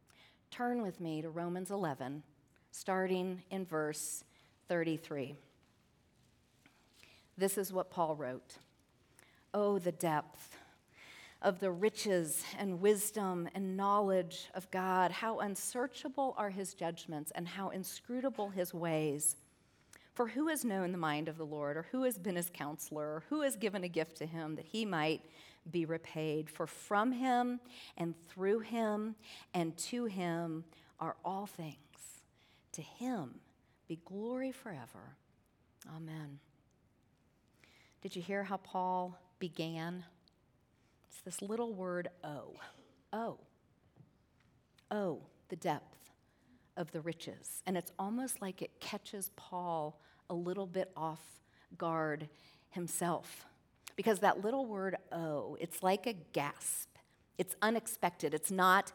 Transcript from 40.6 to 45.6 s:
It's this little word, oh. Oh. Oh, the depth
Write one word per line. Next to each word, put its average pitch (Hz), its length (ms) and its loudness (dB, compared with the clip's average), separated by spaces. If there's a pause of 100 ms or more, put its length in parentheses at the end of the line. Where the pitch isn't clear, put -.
It's - 140 -18
this - 200 -8
little 226 320 -2
word, 180 340 -2 (160)
oh. 147 300 -8 (580)
Oh. 214 260 -2 (1500)
Oh, 196 300 0 (280)
the 185 80 -8
depth - 540 -4 (640)